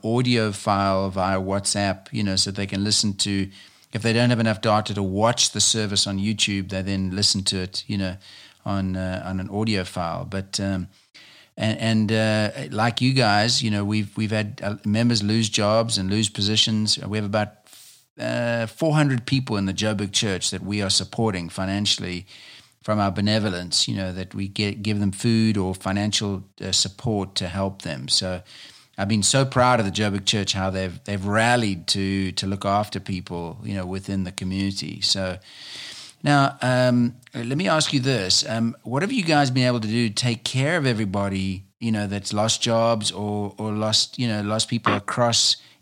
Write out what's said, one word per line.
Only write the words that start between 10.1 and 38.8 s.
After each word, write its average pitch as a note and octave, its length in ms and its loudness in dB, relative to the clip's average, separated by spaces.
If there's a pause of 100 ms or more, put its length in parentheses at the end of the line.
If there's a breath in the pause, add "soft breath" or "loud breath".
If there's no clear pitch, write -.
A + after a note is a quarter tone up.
But, F#2+ 360 -6
um, F#2+ 280 -2 (680 soft breath)
and, A2 220 -2
and, A2 340 2
uh, G#2+ 580 0
like A2 320 0
you C3 100 4
guys, A2+ 500 4
you A2+ 80 0
know, G2+ 140 0
we've, G#2 320 -2
we've G#2+ 140 -2
had, G#2+ 340 -2
uh, G2+ 120 -4 (100)
members A2+ 360 2
lose G#2+ 280 2
jobs A2 480 2
and F#2 100 -2
lose G#2+ 220 0
positions. G#2+ 680 2
We G2 200 -6
have G#2 80 -2
about, G#2 220 0 (720 loud breath)
uh, A#2 480 -2
four D#3 280 0
hundred C#3 320 4
people C3 320 0
in G2 80 0
the F#2+ 80 0
Joburg G#2 380 -2
Church G2 380 0
that F#2 120 -6
we G2+ 180 -2
are F#2+ 80 0
supporting F#2+ 640 -2
financially F#2+ 760 -2 (560 loud breath)
from G#2+ 160 0
our G2 120 2
benevolence, G2+ 760 0
you A#2 80 -2
know, F#2+ 180 -4
that F#2 220 -8
we G2 140 -4
get, G2+ 340 -2
give G#2 160 0
them G2+ 140 2
food A2 460 4
or F#2 160 0
financial, G2+ 680 -2 (180)
uh, F#2+ 120 -6
support G2 640 -2
to F#2 140 -4
help G2 340 -4
them. C2 260 -6
So F#2 340 -2 (540 loud breath)
I've G2 120 -2
been G#2+ 140 2
so C3+ 220 4
proud B2+ 340 4
of G#2+ 80 2
the F#2+ 60 -2
Joburg G2+ 320 -2
Church, G2 300 0
how F#2+ 160 0
they've, F#2 340 -4
they've G2+ 200 -4
rallied A2 640 2
to, F#2+ 440 0
to - 140 -4
look G2 180 -4
after G2+ 340 0
people, F2+ 640 -8
you A2 120 -6
know, F#2+ 120 -4
within F#2+ 380 -4
the F2+ 80 -6
community. F#2+ 680 -4
So F#2+ 380 -2 (880 loud breath)
now, C#3+ 380 4
um, B2 540 4 (180)
let A#2+ 220 -4
me F#3 120 0
ask D#3 240 2
you C#3 80 2
this. A#2+ 480 0
Um, A2+ 340 0